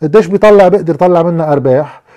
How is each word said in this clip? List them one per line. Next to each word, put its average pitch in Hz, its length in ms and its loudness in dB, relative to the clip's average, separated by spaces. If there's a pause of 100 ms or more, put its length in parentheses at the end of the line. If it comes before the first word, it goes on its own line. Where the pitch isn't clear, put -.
قديش 165 240 0
بيطلع، 202 420 2
بيقدر 175 260 -2
يطلع 175 280 0
منها 165 300 -4
أرباح، 139 500 -2 (140)